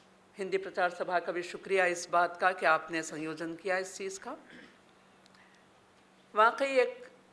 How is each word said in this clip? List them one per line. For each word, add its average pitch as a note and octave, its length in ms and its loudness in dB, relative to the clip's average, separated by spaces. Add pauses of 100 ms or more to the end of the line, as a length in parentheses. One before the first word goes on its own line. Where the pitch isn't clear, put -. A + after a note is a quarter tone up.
(380)
हिंदी F#3+ 200 -2
प्रचार F#3 320 0
सभा F3+ 300 -2
का E3+ 120 -6
भी F3 120 -4
शुक्रिया F3+ 420 0
इस F3 240 -2
बात F3 280 2
का F#3 140 2
कि F#3+ 140 -4
आपने D#3+ 380 2
संयोजन D#3+ 520 -8
किया F#3 220 -2
इस F#3+ 200 -6
चीज़ F#3+ 220 -8
का। B3+ 160 -12 (2000)
वाकई A#3 300 6
एक B3+ 420 2 (260)